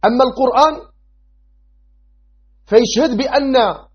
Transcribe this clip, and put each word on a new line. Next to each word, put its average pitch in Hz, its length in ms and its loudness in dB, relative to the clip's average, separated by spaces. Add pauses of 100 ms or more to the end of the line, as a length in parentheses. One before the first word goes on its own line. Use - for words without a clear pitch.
أما 240 180 2
القرآن 262 680 0 (1700)
فيشهد 233 520 0
بأن 269 380 -2 (400)